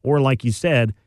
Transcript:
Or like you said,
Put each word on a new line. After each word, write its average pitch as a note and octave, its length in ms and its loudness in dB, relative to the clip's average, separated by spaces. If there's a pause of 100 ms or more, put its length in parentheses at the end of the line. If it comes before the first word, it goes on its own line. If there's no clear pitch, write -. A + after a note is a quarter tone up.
Or C#3+ 160 0
like C3+ 240 0
you A#2+ 80 0
said, A#2 420 0 (140)